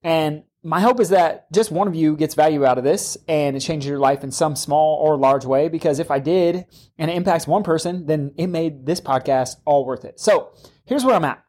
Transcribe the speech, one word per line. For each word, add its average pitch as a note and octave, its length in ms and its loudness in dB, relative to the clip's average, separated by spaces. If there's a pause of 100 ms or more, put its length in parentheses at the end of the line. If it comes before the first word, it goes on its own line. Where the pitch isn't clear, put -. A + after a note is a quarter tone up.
And D#3 420 -2 (180)
my D#3+ 180 -2
hope B3 180 4
is F#3+ 120 2
that F3 420 2
just G#3+ 180 2
one F3+ 160 -2
of F#3 80 -4
you D#3 220 2
gets D3+ 180 -2
value D3+ 300 2
out B2+ 140 4
of B2 60 -4
this E3+ 340 -2 (100)
and D3 260 0
it C3+ 60 -6
changes D3 260 -4
your C#3+ 120 -4
life C#3 260 2
in C3+ 80 -10
some D#3 240 -2
small D3+ 400 0
or D3+ 220 2
large C3+ 260 2
way, C3+ 240 2
because D#3+ 300 0
if D#3+ 120 -6
I C#3 80 0
did F3 460 0 (320)
and D#3+ 140 -2
it E3+ 40 -6
impacts F3+ 320 0
one F3+ 160 0
person, E3+ 440 -2
then D3 320 -2
it E3 80 -2
made E3 400 -4
this E3+ 160 -4
podcast C3 540 -2 (100)
all C#3+ 180 2
worth B2+ 220 -8
it. - 120 -20
So - 340 0 (340)
here's C4 180 -2
where B3+ 100 4
I'm F3 120 0
at. - 220 -6